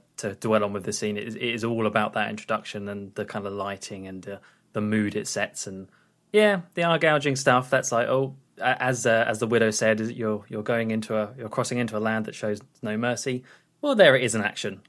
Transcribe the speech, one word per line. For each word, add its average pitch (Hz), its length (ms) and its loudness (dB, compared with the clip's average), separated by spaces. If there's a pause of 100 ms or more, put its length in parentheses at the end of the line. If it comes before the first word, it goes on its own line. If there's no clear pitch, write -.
(180)
to 101 180 -6
dwell 107 280 2
on 101 100 0
with 98 120 -6
the 104 80 -4
scene. 107 240 -4
It 104 100 -8
is, 110 80 -10
it - 80 -10
is 117 220 -4
all 113 200 0
about 107 280 0
that 107 160 -2
introduction 107 580 -6
and 101 280 -10
the 104 100 -4
kind 104 200 -8
of 98 80 -6
lighting 98 540 -8
and, 92 200 -12
uh, 98 100 -10 (360)
the 107 80 -4
mood 104 360 0
it 107 100 -6
sets. - 400 -6
And 95 220 -12 (420)
yeah, 208 300 4 (140)
the 170 100 0
eye 165 120 4
gouging 147 380 2
stuff, 127 340 4
that's - 220 2
like, 120 160 2
oh, 135 280 0 (220)
a-, 123 240 0
as, 127 240 0
uh, 113 220 4
as 110 120 0
the 113 80 0
widow 113 240 4
said, 110 280 2
is 113 140 -4
you're, 107 340 -4
you're 110 160 -8
going 117 280 0
into 110 260 -2
a, 107 200 -4
you're 107 120 -10
crossing 123 280 -4
into 113 200 -2
a - 20 -2
land 110 260 0
that - 100 -12
shows 104 260 -4 (200)
no 107 160 -6
mercy. 123 460 -4 (380)
Well, 285 140 0
there 160 200 10
it 123 80 2
is 113 100 0
in 110 80 0
action, 101 480 -4